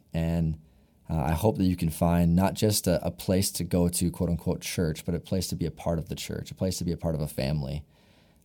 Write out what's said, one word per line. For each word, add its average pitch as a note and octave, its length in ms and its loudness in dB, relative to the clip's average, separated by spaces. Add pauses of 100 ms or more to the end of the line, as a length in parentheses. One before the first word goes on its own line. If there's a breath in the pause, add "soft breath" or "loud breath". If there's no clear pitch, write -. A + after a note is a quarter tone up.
(140)
And, E2 440 0 (520 soft breath)
uh, D#2+ 120 -2
I C#2+ 120 0
hope A2 240 2
that F#2+ 80 2
you F#2 100 4
can E2 160 0
find E2+ 440 4
not F#2+ 200 4
just G#2+ 320 2
a, E2+ 180 2
a E2+ 60 0
place F#2+ 400 0
to - 120 -4
go F2 260 2
to, F2 200 0
quote E2 200 -2
unquote, E2+ 320 -2
church, - 440 -2
but E2+ 80 -2
a E2+ 60 -2
place F#2 300 -2
to E2 60 -4
be F2 100 -2
a D#2 60 -2
part E2 280 -2
of - 100 -8
the D#2 60 -6
church, - 340 -8
a - 60 -12
place F#2 240 -2
to - 40 -6
be F2 80 0
a D2+ 60 -2
part E2 160 -2
of D2 80 -4
a D2+ 60 -2
family. C#2+ 560 -2 (600 soft breath)